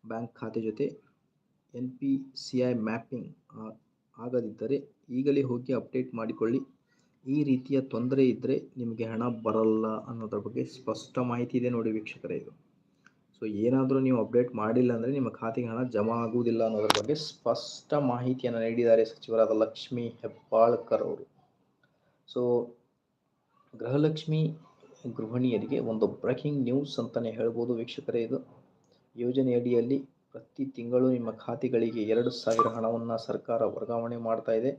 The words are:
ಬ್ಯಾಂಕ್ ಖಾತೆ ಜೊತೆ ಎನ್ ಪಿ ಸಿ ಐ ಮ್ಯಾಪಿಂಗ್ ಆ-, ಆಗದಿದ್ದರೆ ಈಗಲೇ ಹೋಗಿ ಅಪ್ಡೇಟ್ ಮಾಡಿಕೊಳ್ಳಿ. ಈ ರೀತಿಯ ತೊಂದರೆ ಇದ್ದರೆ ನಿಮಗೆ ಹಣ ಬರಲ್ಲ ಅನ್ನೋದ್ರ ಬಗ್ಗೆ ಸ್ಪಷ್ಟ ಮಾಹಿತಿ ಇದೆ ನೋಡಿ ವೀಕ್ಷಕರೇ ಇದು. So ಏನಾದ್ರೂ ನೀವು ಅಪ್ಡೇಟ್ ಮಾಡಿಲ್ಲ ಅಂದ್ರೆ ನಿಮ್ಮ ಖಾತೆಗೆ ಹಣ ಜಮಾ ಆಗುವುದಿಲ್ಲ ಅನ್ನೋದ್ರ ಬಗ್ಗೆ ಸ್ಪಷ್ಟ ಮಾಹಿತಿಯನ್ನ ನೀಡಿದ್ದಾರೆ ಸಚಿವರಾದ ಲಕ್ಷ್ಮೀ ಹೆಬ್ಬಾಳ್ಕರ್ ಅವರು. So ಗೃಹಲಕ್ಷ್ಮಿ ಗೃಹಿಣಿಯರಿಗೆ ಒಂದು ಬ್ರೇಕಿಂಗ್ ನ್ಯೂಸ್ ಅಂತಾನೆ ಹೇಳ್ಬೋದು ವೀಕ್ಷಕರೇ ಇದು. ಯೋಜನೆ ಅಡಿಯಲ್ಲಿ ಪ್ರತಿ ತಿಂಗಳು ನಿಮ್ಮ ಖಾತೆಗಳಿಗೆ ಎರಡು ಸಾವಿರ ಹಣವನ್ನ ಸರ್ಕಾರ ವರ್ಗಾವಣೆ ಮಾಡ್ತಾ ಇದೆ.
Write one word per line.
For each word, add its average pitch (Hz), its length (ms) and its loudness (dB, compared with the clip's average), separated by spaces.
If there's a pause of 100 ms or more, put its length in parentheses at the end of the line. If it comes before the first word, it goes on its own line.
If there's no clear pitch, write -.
ಬ್ಯಾಂಕ್ 113 300 -8
ಖಾತೆ 113 260 -6
ಜೊತೆ 110 360 -4 (760)
ಎನ್ 127 160 -6
ಪಿ 135 440 -2
ಸಿ - 220 -6
ಐ 127 160 2
ಮ್ಯಾಪಿಂಗ್ 113 640 -4 (160)
ಆ-, 110 260 -14 (400)
ಆಗದಿದ್ದರೆ 120 760 -4 (160)
ಈಗಲೇ 139 320 2
ಹೋಗಿ 123 320 -2
ಅಪ್ಡೇಟ್ 127 420 -4
ಮಾಡಿಕೊಳ್ಳಿ. 113 440 0 (680)
ಈ 147 160 2
ರೀತಿಯ 131 380 2
ತೊಂದರೆ 127 480 2
ಇದ್ದರೆ 127 320 0 (160)
ನಿಮಗೆ 113 260 -4
ಹಣ 113 260 -2
ಬರಲ್ಲ 110 580 2
ಅನ್ನೋದ್ರ 110 500 -6
ಬಗ್ಗೆ 117 280 -4
ಸ್ಪಷ್ಟ - 540 -6
ಮಾಹಿತಿ 123 380 -2
ಇದೆ 123 120 0
ನೋಡಿ 113 220 0
ವೀಕ್ಷಕರೇ - 460 -6
ಇದು. - 300 -14 (720)
So 110 60 -6 (180)
ಏನಾದ್ರೂ 135 400 4
ನೀವು 127 180 4
ಅಪ್ಡೇಟ್ 120 260 4 (120)
ಮಾಡಿಲ್ಲ 123 340 4
ಅಂದ್ರೆ 120 220 -2
ನಿಮ್ಮ 120 200 0
ಖಾತೆಗೆ 113 340 -4
ಹಣ 117 100 -4 (140)
ಜಮಾ 110 280 2
ಆಗುವುದಿಲ್ಲ 117 440 2
ಅನ್ನೋದ್ರ 107 320 2
ಬಗ್ಗೆ 143 160 0 (120)
ಸ್ಪಷ್ಟ - 720 -4 (120)
ಮಾಹಿತಿಯನ್ನ 123 540 -2
ನೀಡಿದ್ದಾರೆ 113 460 6
ಸಚಿವರಾದ 113 420 2 (100)
ಲಕ್ಷ್ಮೀ 120 400 -4 (180)
ಹೆಬ್ಬಾಳ್ಕರ್ 113 880 2
ಅವರು. - 160 -8 (1080)
So 127 80 -2 (1400)
ಗೃಹಲಕ್ಷ್ಮಿ 156 600 2 (760)
ಗೃಹಿಣಿಯರಿಗೆ 120 600 0 (140)
ಒಂದು 110 140 2 (160)
ಬ್ರೇಕಿಂಗ್ 139 460 -2
ನ್ಯೂಸ್ 143 360 0
ಅಂತಾನೆ 113 360 -4
ಹೇಳ್ಬೋದು 117 400 0
ವೀಕ್ಷಕರೇ 117 480 -4
ಇದು. 131 120 -2 (760)
ಯೋಜನೆ 127 440 2
ಅಡಿಯಲ್ಲಿ 120 380 2 (360)
ಪ್ರತಿ 113 300 -12 (120)
ತಿಂಗಳು 123 320 2 (100)
ನಿಮ್ಮ 117 120 -4 (140)
ಖಾತೆಗಳಿಗೆ 117 580 0 (120)
ಎರಡು 123 180 4 (120)
ಸಾವಿರ 113 320 4
ಹಣವನ್ನ 117 380 -2 (160)
ಸರ್ಕಾರ 113 320 -2 (140)
ವರ್ಗಾವಣೆ 117 420 -4 (100)
ಮಾಡ್ತಾ 113 320 0
ಇದೆ. 131 200 0